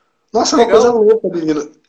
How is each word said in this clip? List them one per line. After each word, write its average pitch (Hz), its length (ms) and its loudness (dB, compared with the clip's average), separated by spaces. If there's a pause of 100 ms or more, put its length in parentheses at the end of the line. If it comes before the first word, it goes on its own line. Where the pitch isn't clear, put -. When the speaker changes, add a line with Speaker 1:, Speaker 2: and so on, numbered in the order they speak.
(320)
Speaker 1:
Nossa, 247 240 -2
uma 240 100 2
Speaker 2:
Legal. 226 160 2
Speaker 1:
coisa 240 140 2
louca, 214 340 0
menina. 156 400 -6 (200)